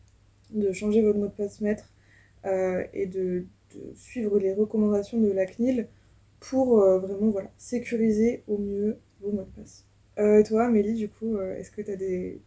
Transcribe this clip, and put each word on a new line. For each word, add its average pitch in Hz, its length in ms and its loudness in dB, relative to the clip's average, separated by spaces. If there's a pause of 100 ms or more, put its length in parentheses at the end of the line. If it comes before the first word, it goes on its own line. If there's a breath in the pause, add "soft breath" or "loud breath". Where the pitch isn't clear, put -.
(500)
de 208 200 -2
changer 214 300 0
votre 208 180 4
mot 202 100 -2
de - 40 -12
passe 202 300 -8
maître, 214 320 -4 (500 soft breath)
euh, 185 480 -2
et 196 140 -4
de, 180 400 -4 (300)
de - 180 -16
suivre 208 460 -4
les 190 120 0
recommandations 208 680 0
de 214 100 4
la 190 160 0
cnil 233 400 -2 (540 soft breath)
pour, 254 400 2
euh, 190 180 6
vraiment, 196 320 -2
voilà, 196 260 -4
sécuriser 226 920 0
au 208 100 -2
mieux 202 400 -4 (220)
vos 202 100 -8
mots 196 140 -4
de - 180 -20
passe. - 220 -20 (340)
Euh, 208 220 6
et - 20 8
toi, 220 220 2
Amélie, 220 300 2
du 214 140 -4
coup, 220 280 -6
euh, 190 200 -6
est-ce 190 140 -14
que - 100 -14
t'as 208 140 -8
des, 185 520 -6